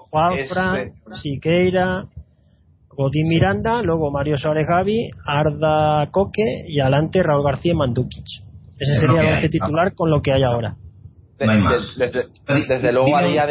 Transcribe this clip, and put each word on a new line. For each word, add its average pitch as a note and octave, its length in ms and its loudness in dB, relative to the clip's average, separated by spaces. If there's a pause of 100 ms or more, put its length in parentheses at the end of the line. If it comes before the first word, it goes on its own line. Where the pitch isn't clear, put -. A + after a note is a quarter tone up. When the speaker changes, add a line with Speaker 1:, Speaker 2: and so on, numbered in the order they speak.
Speaker 1:
Juanfran, F3+ 680 -2
Speaker 2:
es, G3+ 120 -6
eh, - 40 -18 (280)
Speaker 1:
Siqueira, F3+ 840 0 (840)
Godín, C#3 380 -2
Speaker 2:
Sí. E3 80 0
Speaker 1:
Miranda, G#3 480 0
luego E3 280 0
Mario C#3+ 280 -2
Suárez, D3+ 280 -2
Gavi, F#3+ 440 0 (160)
Arda, D3+ 840 0
Coque G3+ 560 -2
y D3+ 140 -2
adelante C#3+ 420 2
Raúl D3 220 2
García C#3+ 280 0
y E3 40 2
Mandzukic. B2+ 480 -2 (560)
Ese C#3 140 0
Speaker 3:
Es - 60 2
Speaker 1:
sería D#3 60 2
Speaker 3:
lo - 80 6
que E3 60 4
Speaker 1:
el D#3 140 4
once - 20 0
Speaker 3:
hay, - 80 -2
¿no? D#3 60 2 (160)
Speaker 1:
titular E3 280 0
con E3 160 0
lo C#3+ 120 2
que C#3 100 0
hay C3+ 100 4
ahora. A#2+ 320 0 (640)
Speaker 2:
de-, - 80 0
Speaker 3:
No A2 60 4
hay G#2+ 80 4
más. A2 380 0
Speaker 2:
de-, B2+ 80 2
desde, A#2 180 -2 (220)
Speaker 3:
Pero C#3 200 2
Speaker 2:
desde B2 260 0
luego, C3 240 4
a C#3+ 40 4
Speaker 3:
dime C#3 120 2
Speaker 2:
día D3+ 120 2
Speaker 3:
un D3 60 -2